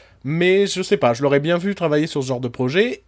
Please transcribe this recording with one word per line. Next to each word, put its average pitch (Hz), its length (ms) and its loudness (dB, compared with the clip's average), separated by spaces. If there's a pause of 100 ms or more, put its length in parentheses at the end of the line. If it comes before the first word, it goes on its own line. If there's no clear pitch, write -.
(240)
Mais 180 440 2
je 180 140 -4
sais 190 160 0
pas, 120 160 2
je 120 100 -4
l'aurais 143 180 4
bien 165 160 0
vu 196 180 -2
travailler 156 320 0
sur 151 140 -4
ce 127 60 -4
genre 127 140 -4
de 127 80 -4
projet. 165 580 -2